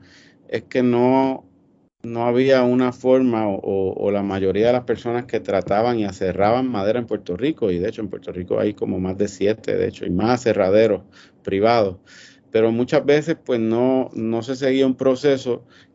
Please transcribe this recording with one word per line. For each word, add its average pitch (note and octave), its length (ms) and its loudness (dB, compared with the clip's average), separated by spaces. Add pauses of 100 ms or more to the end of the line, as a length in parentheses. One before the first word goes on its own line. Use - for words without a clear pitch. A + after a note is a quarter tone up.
(480)
es A2 160 -6
que B2+ 200 -2
no, B2+ 680 2 (540)
no A#2 240 -4
había C3 360 4
una B2 300 2
forma B2 560 2
o, G2 60 -2
o, G2 400 -2
o G2+ 160 -2
la G2+ 100 0
mayoría G2 460 0
de B2 60 4
las B2 100 -2
personas A#2+ 420 -4
que A#2 140 -4
trataban G2+ 580 0
y G#2+ 80 -2
aserraban G2 640 0
madera A2 320 -2
en A#2 80 -6
Puerto G2+ 280 -6
Rico, A#2+ 360 -2
y F2 80 -2
de G2 100 -2
hecho A2+ 120 -8
en G2+ 80 -6
Puerto - 220 -12
Rico F#2 280 -4
hay G#2 160 -2
como G2 240 -4
más F#2+ 180 -4
de G#2 100 0
siete, G#2 480 -2
de F#2 120 0
hecho, - 180 -10
y F#2+ 60 -4
más A2+ 300 2
aserraderos G2+ 600 2 (420)
privados, G2+ 540 0 (540)
pero A2+ 200 4
muchas A#2+ 320 0
veces D3+ 400 0
pues B2 160 -2
no, B2 540 0
no A2+ 300 -4
se C3 120 -6
seguía C3+ 320 2
un B2+ 80 0
proceso B2+ 720 0 (280)